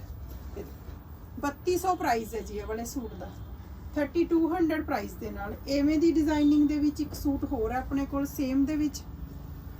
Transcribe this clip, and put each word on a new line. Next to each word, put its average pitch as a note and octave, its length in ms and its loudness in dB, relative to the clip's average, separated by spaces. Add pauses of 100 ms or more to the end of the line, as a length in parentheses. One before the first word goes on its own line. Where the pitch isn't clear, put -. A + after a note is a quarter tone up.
(1400)
ਬੱਤੀ C#4+ 380 0
ਸੌ F#4 160 2
ਪ੍ਰਾਈਸ A#3 400 0
ਹੈ G#3+ 60 -4
ਜੀ G3+ 180 -8
ਇਹ G#3 80 -6
ਵਾਲੇ A3 180 -4
ਸੂਟ A#3 300 -6
ਦਾ, F#3 120 -10 (680)
ਥਰਟੀ D4 300 2
ਟੂ E4 300 4
ਹੰਡਰਡ D#4+ 300 2
ਪ੍ਰਾਈਸ G#3 280 -2
ਦੇ G#3+ 180 -8
ਨਾਲ। G3+ 240 -6 (160)
ਐਵੇਂ C#4+ 280 4
ਦੀ E4 140 8
ਡਿਜ਼ਾਈਨਿੰਗ D4 560 6
ਦੇ D4+ 100 2
ਵਿੱਚ D4 220 2
ਇੱਕ C#4+ 140 -4
ਸੂਟ C#4 300 0
ਹੋਰ A#3 280 0
ਹੈ B3+ 60 0
ਆਪਣੇ C#4 280 -2
ਕੋਲ C#4 220 -2
ਸੇਮ C4+ 360 2
ਦੇ D4+ 120 0
ਵਿੱਚ, D4 260 0 (760)